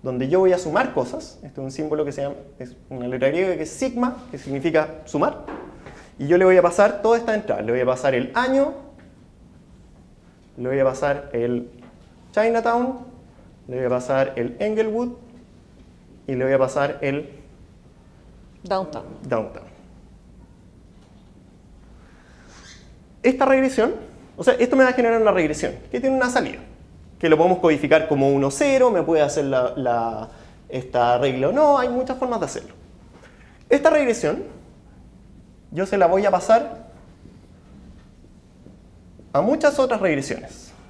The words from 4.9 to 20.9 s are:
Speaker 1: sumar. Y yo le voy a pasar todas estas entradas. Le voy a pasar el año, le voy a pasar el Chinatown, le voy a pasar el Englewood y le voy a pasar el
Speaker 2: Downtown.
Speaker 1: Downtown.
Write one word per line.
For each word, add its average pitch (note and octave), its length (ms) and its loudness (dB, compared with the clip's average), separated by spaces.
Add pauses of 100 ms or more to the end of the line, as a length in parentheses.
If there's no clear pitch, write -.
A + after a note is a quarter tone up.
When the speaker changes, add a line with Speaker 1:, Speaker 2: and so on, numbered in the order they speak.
Speaker 1:
sumar. - 400 -4 (760)
Y C#3 80 -6
yo E3+ 100 4
le F#3 80 6
voy F#3 120 8
a F3+ 60 8
pasar F#3 400 4
todas A#3 180 4
estas A3+ 160 -4
entradas. G#2+ 280 -4
Le A2+ 60 -2
voy B2 100 0
a B2 60 0
pasar B2+ 300 0
el B2 180 -4
año, C4 400 0 (1800)
le B2 120 -6
voy C3+ 120 -2
a C3+ 40 4
pasar C#3 480 -2
el A#2+ 380 -4 (600)
Chinatown, A#3 680 0 (680)
le B2+ 80 -8
voy B2+ 100 -4
a - 20 0
pasar C3+ 460 0
el A#2+ 240 -6
Englewood A3 540 -2 (1120)
y C3 80 -6
le B2+ 100 -2
voy C3+ 80 2
a C3+ 60 2
pasar C#3 420 -2
el C#3+ 300 -6 (1300)
Speaker 2:
Downtown. F3+ 400 -6 (180)
Speaker 1:
Downtown. A2+ 440 -6 (3500)